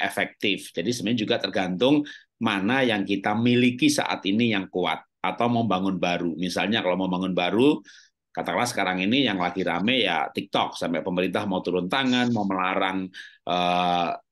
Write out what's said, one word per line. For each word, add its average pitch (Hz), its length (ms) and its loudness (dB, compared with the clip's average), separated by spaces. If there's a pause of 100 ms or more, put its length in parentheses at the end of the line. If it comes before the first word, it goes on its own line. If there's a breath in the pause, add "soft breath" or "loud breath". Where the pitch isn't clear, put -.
efektif? - 720 -2
Jadi 90 160 -2
sebenarnya 113 320 0
juga 113 160 0
tergantung 101 640 2 (400 loud breath)
mana 110 400 0
yang 107 240 2
kita 101 320 0
miliki 123 480 4
saat - 400 0
ini 113 240 4
yang 95 160 0
kuat 82 320 -2 (240)
atau 95 240 0
mau 120 160 2
bangun 92 400 0
baru. 87 320 0
Misalnya 92 480 -2
kalau 90 160 0
mau 95 80 0
bangun 90 240 -2
baru, 92 480 2 (560 loud breath)
katakanlah 90 320 -2
sekarang 95 400 -2
ini 127 160 2
yang 104 160 0
lagi 90 240 -2
rame 92 400 0
ya 85 300 0
TikTok, 104 420 -2
sampai 85 320 -4
pemerintah 92 400 -2
mau 92 160 -2
turun 90 240 -2
tangan, 123 480 0
mau 110 80 0
melarang, 95 640 -2 (400 loud breath)
eh, 87 640 0 (220)